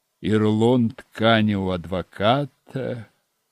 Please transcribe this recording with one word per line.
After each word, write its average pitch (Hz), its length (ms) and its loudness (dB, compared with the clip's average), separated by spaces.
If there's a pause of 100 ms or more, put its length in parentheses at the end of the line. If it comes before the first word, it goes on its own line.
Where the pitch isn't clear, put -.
(220)
и 101 120 -2
рулон 110 580 2
ткани 110 640 0
у 95 140 -2
адвоката, 110 1400 -4 (420)